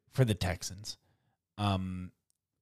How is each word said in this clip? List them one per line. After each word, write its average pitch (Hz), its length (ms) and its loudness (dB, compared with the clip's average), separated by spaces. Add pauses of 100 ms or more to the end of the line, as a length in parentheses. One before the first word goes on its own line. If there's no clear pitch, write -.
(120)
for 131 140 4
the 110 80 4
Texans. 90 640 -4 (600)
Um, 92 540 -2 (500)